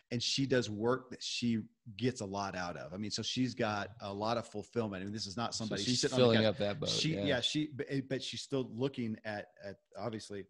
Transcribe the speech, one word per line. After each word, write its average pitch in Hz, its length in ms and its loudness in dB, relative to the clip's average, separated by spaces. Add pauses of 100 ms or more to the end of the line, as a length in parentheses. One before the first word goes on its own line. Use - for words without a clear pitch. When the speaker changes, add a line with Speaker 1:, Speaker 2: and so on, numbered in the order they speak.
(100)
Speaker 1:
and 120 100 0
she 131 260 2
does 123 220 4
work 117 420 0
that - 120 -12
she 117 380 0 (360)
gets 120 260 0
a - 20 -4
lot 98 320 -4
out 87 200 -4
of. 69 160 -10
I 92 40 -8
mean, 104 160 -4
so 113 100 -4
she's 123 320 0
got 107 360 0 (100)
a 101 120 -6
lot 107 240 2
of 110 120 -4
fulfillment. 104 540 -2
I - 20 -6
mean, 101 100 -6
this 104 140 -6
is 95 80 -8
not 117 180 -2
Speaker 2:
So - 40 -4
Speaker 1:
somebody 104 260 -2
Speaker 2:
she's 123 160 2
Speaker 1:
sitting 135 140 2
on 127 60 6
the 127 40 10
Speaker 2:
filling 113 160 10
Speaker 1:
couch. 110 60 6
Speaker 2:
up 107 120 4
that 101 220 0
boat, - 100 -2
Speaker 1:
She, - 240 2
Speaker 2:
yeah. 101 100 0
Speaker 1:
yeah, 131 160 2
she, 151 320 0
but, 135 140 -4 (220)
but 127 140 -2
she's - 200 -6
still 131 320 0
looking 120 500 -2
at, 104 220 -4 (180)
at 98 120 -8 (220)
obviously, 101 520 -6